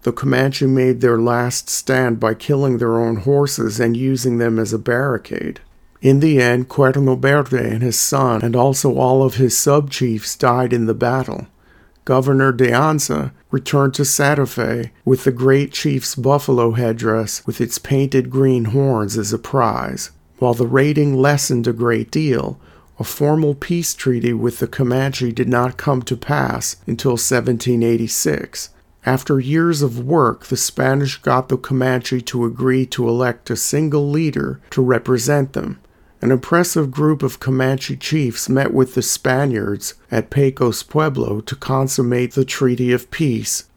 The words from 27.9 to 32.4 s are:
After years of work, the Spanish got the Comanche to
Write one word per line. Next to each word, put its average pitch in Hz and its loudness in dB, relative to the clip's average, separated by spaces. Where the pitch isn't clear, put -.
After 135 0
years 156 0
of 123 -2
work, 135 0
the 127 -2
Spanish 135 -2
got 131 0
the 131 0
Comanche 127 -2
to 120 -4